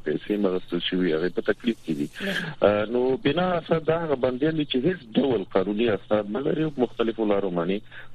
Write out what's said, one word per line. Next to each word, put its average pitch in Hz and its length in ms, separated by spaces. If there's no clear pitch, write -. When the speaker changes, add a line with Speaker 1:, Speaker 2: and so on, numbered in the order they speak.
Speaker 1:
پیسې 80 240
هم 104 160
اخیستل 90 420
شوي، 90 260
هغوی 85 220
په 110 120
تکلیف - 380
کې - 140
دي. 147 80
Speaker 2:
نه. 196 80
Speaker 1:
آه، 104 300
نو 127 320
بنا 160 300
اساس 165 320
دا 160 160
هغه 156 120
بندیان 147 340
دي 147 120
چې - 120
هیڅ 180 160
ډول 117 380
قانوني 104 400
اسناد 107 360
نه 127 100
لري، 156 280
مختلفو 113 480
لارو 98 180
باندې 87 300